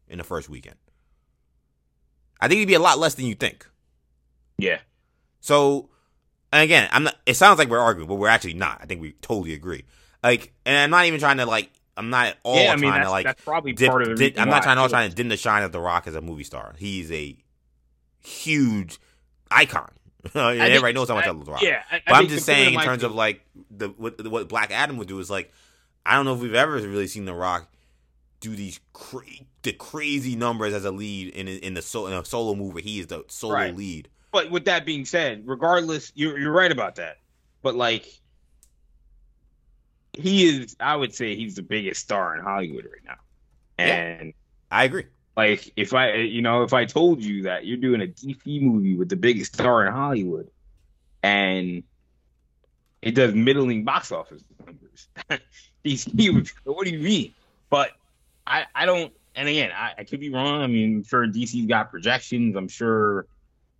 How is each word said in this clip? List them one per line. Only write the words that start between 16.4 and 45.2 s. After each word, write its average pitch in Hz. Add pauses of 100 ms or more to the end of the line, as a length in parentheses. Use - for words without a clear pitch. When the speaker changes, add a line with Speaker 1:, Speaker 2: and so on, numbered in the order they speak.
Speaker 1:
star. 53
He's 95
a 73 (840)
huge 190 (520)
icon. 131 (340)
<laughs> -
And 120
Speaker 2:
I 120
think 131
Speaker 1:
everybody 120
knows 127
how 120
much -
I, 87
Speaker 2:
I, -
Speaker 1:
love 73
The 76
Rock. -
Speaker 2:
yeah, 131
I, 170
Speaker 1:
But -
Speaker 2:
I -
Speaker 1:
I'm 151
Speaker 2:
think 156
Speaker 1:
just 143
Speaker 2:
considering -
Speaker 1:
saying 135
in 123
Speaker 2:
my -
Speaker 1:
terms 123
of, 117
Speaker 2:
take -
Speaker 1:
like, 110 (260)
the, 101
what, 113
what 107
Black 107
Adam 135
would 98
do 95
is, 92
like, 95 (540)
I 107
don't 139
know 131
if 120
we've 117
ever 147
really 101
seen 101
The 90
Rock 87 (720)
do 110
these 98 (120)
cra-, - (400)
the -
crazy 143
numbers 113
as 98
a 101
lead 98
in, 95
in 92
the 85
so-, 107
in 95
a 90
solo 113
movie 98
where 82
he 104
is 82
the 82
solo -
Speaker 2:
Right. 95
Speaker 1:
lead. 92 (240)
Speaker 2:
But 170
with 175
that 170
being 147
said, 127
regardless, 160
you're, 147
you're 151
right 175
about 107
that. 82 (440)
But, 127
like, 117 (2000)
he 185
is, 135
I 143
would 131
say 110
he's 107
the 95
biggest 101
star 90
in 82
Hollywood 87
right -
now. -
Speaker 1:
Yeah. 87 (180)
Speaker 2:
And 80 (360)
Speaker 1:
I 113
agree. 131 (300)